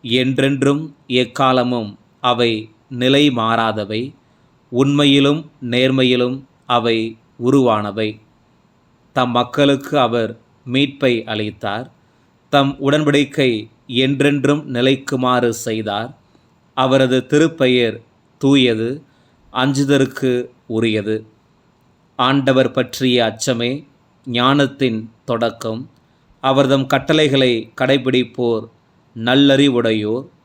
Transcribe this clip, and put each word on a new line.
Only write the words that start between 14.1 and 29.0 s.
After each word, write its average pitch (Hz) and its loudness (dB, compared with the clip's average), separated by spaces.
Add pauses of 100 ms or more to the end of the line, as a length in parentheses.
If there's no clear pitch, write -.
நிலைக்குமாறு 127 0
செய்தார். 110 -6 (560)
அவரது 131 2
திருப்பெயர் 127 2 (360)
தூயது, 131 2 (500)
அஞ்சுதற்கு 135 0 (180)
உரியது. 110 -2 (920)
ஆண்டவர் 131 2
பற்றிய 123 0
அச்சமே 120 -4 (400)
ஞானத்தின் 127 0 (140)
தொடக்கம். 113 -6 (500)
அவர்தம் 135 2
கட்டளைகளை 135 0
கடைபிடிப்போர் 127 0 (480)